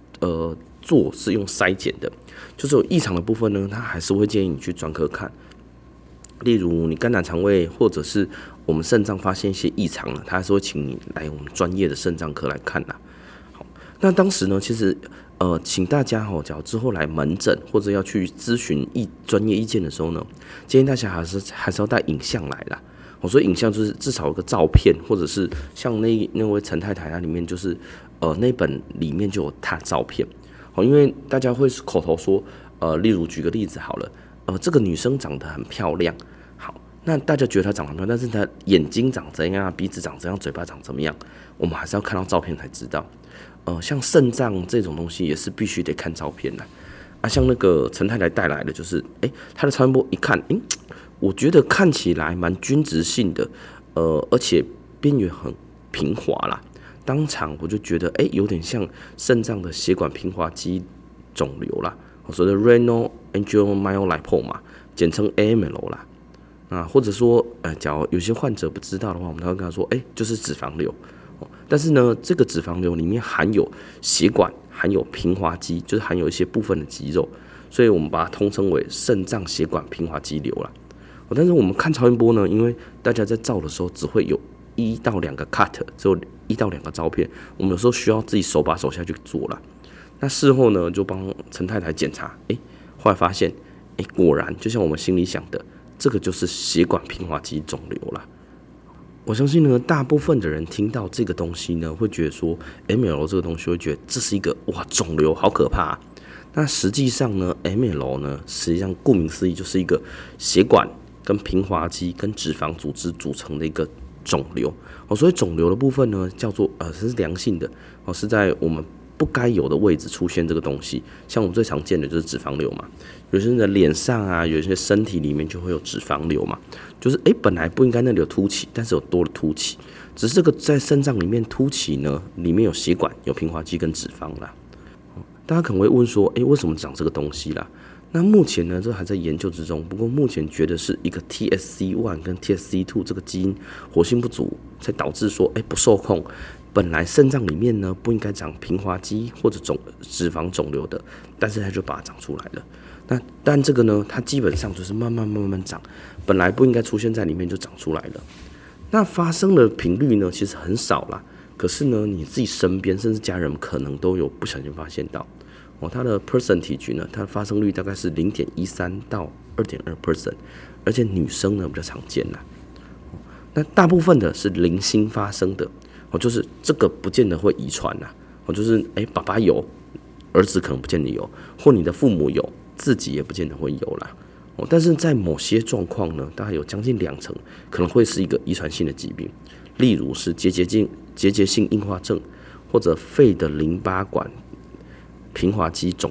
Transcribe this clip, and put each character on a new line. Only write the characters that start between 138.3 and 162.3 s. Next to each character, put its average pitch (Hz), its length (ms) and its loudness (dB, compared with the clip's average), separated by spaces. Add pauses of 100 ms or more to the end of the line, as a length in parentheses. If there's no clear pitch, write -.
前 - 220 0
呢， 90 140 -2
这 110 120 -4
还 92 120 -6
在 98 100 -4
研 82 220 -2
究 92 120 -2
之 85 160 -8
中， 80 200 -4
不 87 100 -10
过 113 140 -2
目 135 180 2
前 78 220 -2
觉 80 180 0
得 85 100 0
是 - 260 -4
一 - 60 0
个 87 200 -6
T - 200 -6
S - 300 -2
C 95 160 -2
one 92 260 -4
跟 90 180 -6
T - 160 0
S - 160 -6
C 92 120 0
two 92 220 -4
这 - 100 -6
个 95 60 -10
基 92 220 -6
因 98 120 0 (380)
活 85 100 6
性 120 180 2
不 120 60 0
足， - 300 -4 (240)
才 - 120 -6
导 73 200 -4
致 107 160 0
说， 95 260 2
诶， 110 140 -4
不 - 80 -6
受 110 200 6
控。 90 280 0 (480)
本 90 180 2
来 80 140 2
肾 135 260 6
脏 127 160 0
里 78 80 0
面 110 260 2
呢， 92 220 -2
不 117 100 0
应 110 60 2
该 101 140 -4
长 80 280 -8
平 - 160 -4
滑 95 220 -4
肌 110 420 -6
或 127 80 4
者 95 120 -2
肿-， - 180 -4 (220)
脂 - 300 -2
肪 82 200 -4
肿 76 220 -4
瘤 78 160 -4
的， - 120 -8 (380)
但 107 100 0
是 104 120 -4
它 98 100 -4
就 95 100 -4
把 71 160 -6
它 - 60 -12
长 - 160 -16
出 - 180 -10
来 - 160 -12
了。 - 140 -14 (420)
那， 127 120 0 (240)
但 143 180 6
这 143 100 4
个 123 120 6
呢， 104 240 4
它 - 120 -6
基 139 200 -2
本 82 160 2
上 90 180 -4
就 90 80 -10
是 95 100 -8
慢 117 200 -2
慢 113 140 -2
慢 104 220 -2
慢 95 140 -2
长， 82 180 -10 (460)
本 98 100 6
来 92 140 6
不 117 140 4
应 127 80 8
该 117 100 2
出 113 160 -2
现 113 140 0
在 110 120 -2
里 80 80 0
面 87 160 -4
就 95 80 -4
长 - 200 -12
出 - 160 -4
来 78 80 -2 (140)
了。 - 60 -14 (680)
那 214 140 4
发 170 260 0
生 190 240 4
的 123 140 10
频 87 300 -2
率 127 180 4
呢， 95 140 2
其 101 140 -6
实 - 120 -6
很 90 200 -4
少 - 320 -2
啦。 - 140 -10 (340)
可 - 100 -2
是 143 200 -2
呢， 107 200 2
你 92 180 -4
自 - 160 -4